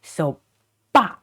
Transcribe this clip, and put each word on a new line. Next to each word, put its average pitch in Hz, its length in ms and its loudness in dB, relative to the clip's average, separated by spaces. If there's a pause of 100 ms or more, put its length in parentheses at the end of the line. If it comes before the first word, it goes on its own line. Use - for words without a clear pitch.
So - 380 -6 (540)
ba. 233 280 2